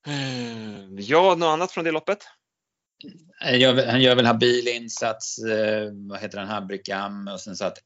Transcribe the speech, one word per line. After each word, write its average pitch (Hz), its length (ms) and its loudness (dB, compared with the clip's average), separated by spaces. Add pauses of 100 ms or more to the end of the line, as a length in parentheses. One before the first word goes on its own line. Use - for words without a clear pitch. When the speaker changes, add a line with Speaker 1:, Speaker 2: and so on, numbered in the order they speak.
Speaker 1:
Eh, 117 920 -8
ja, 165 340 4
något 170 120 0
annat 165 260 0
från 170 120 -6
det 165 80 0
loppet? 185 320 -4 (1160)
Speaker 2:
Han 127 200 2
gör 127 120 8
väl, 135 160 2
han 131 140 4
gör 127 140 8
väl 117 100 6
habil 120 420 4
insats, 117 720 -6
eh, 107 520 -2 (200)
vad 98 100 -12
heter 101 180 -10
han, 98 100 -8
Habrikam, 101 800 -6
och 95 120 -10
sen 95 160 -14
satt 92 300 -6